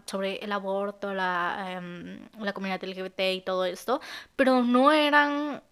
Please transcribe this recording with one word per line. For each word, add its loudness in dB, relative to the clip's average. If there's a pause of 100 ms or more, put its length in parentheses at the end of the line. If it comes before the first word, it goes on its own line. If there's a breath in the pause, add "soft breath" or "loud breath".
sobre -4
el -6
aborto, -2
la, -2
em, -12 (200)
la -4
comunidad -6
L -10
G -8
B -8
T 0
y -4
todo -2
esto, -2 (340 loud breath)
pero 4
no 6
eran 4